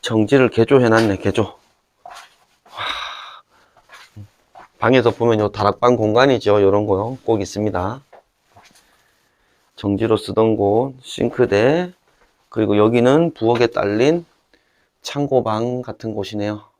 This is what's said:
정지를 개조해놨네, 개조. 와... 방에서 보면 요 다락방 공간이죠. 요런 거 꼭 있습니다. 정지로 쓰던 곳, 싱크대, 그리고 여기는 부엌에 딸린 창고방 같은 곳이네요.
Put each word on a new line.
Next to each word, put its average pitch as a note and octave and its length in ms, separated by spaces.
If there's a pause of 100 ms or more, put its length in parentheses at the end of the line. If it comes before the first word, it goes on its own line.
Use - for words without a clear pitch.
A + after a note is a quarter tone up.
정지를 A#2 500
개조해놨네, A2+ 640
개조. G2+ 400 (460)
와... - 100 (2750)
방에서 A#2 320
보면 A2+ 300
요 G#2 100
다락방 G#2 460
공간이죠. A2 680
요런 G2+ 240
거 G#2+ 400
꼭 A2 160
있습니다. G2+ 600 (1700)
정지로 G#2+ 420
쓰던 A2 400
곳, A2 440
싱크대, B2 920 (580)
그리고 G#2 280
여기는 A#2+ 560
부엌에 A#2 340
딸린 A#2+ 600 (760)
창고방 B2 800
같은 A2+ 320
곳이네요. G#2 480 (180)